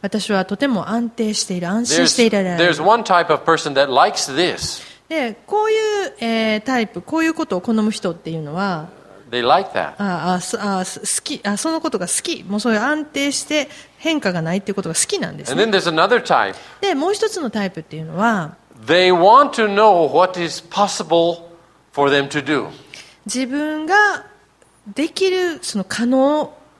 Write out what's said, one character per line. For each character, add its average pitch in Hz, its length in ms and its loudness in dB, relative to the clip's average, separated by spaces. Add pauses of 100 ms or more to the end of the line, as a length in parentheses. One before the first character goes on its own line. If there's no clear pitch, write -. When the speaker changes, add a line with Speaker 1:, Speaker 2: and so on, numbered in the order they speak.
Speaker 1:
私 202 300 -4
は 190 140 2
と 202 100 -4
て 277 140 -2
も 202 180 -2
安 233 220 -4
定 214 240 -4
し - 100 -4
て 185 120 -6
い 180 40 -4
る、 170 80 -4
安 226 180 -2
心 165 220 2
し - 80 0
て 233 120 4
い - 20 4
ら 202 120 2
れ 185 100 -2
る。 175 40 -2
Speaker 2:
There's, 165 260 2
there's - 20 -4
one 220 200 4
type 170 280 2
of 147 120 0
person 156 300 0
that 139 140 4
likes 139 460 2
this. 131 560 -4 (180)
Speaker 1:
で、 262 280 -4 (100)
こ 427 200 0
う 440 40 0
い 427 380 0
う、 - 140 -10
え 220 360 0
ー、 214 40 -4
タ 254 180 0
イ 220 80 -2
プ、 - 140 -12
こ - 160 -4
う 320 80 2
い - 20 2
う 320 60 0
こ 320 120 -4
と 185 120 -2
を 180 40 -2
好 233 120 -2
む 220 180 2
人 180 220 -4
っ - 20 -8
て 160 160 -12
い 165 80 -6
う - 20 -8
の 147 140 -10
は、 175 320 -4 (420)
Speaker 2:
They 120 160 -2
like 170 320 2
that. 78 200 -4
Speaker 1:
あ、 180 380 -2
あ、 180 40 -2
そ-、 214 200 -8
あ、 190 260 -2
す-、 - 160 -12
好 - 40 -12 (160)
き、 262 220 -10
あ、 202 140 -2
そ 320 120 -4
の 320 120 -2
こ 320 100 -4
と 202 80 -2
が 180 80 -4
好 - 60 -4 (100)
き、 320 220 -8
も 202 120 -4
う - 40 -2
そ 240 100 0
う - 20 2
い 214 40 2
う - 20 0
安 302 240 -2
定 277 300 -4
し - 100 -6
て 302 260 -2 (280)
変 311 240 -2
化 190 100 -2
が 175 100 -2
な 165 140 -2
い 202 40 0
っ - 20 -4
て 202 100 -6
い - 20 -4
う - 20 -4
こ 190 80 -4
と 165 60 -6
が 160 60 -6
好 - 60 0
き - 180 -2
な 208 100 -6
ん 151 60 -12
で 147 100 -14
す 127 80 -6
ね。 165 80 2
Speaker 2:
And 214 160 2
then 175 40 4
there's 165 120 0
another 202 300 4
type. 104 320 2 (240)
Speaker 1:
で、 381 160 0
も 302 160 0
う - 20 0
一 415 160 -2
つ 381 120 -6
の 247 80 -4
タ 208 160 -4
イ 185 60 -4
プ 160 100 -12
っ - 20 -16
て 156 140 -14
い 160 60 -10
う - 20 -10
の 160 120 -10
は、 196 380 0 (300)
Speaker 2:
They 180 280 6
want 226 380 8 (100)
to 214 60 2
know 196 420 4
what 180 320 2
is 165 300 -6
possible 170 680 0 (500)
for 139 180 2
them 143 200 2
to 151 120 -4
do. 120 280 -2 (560)
Speaker 1:
自 247 200 -4
分 302 400 -4
が 392 380 2 (720)
で 302 140 -2
き 381 200 0
る、 359 320 -2
そ - 160 -8
の 190 60 -4
可 - 220 -4
能 269 480 2 (260)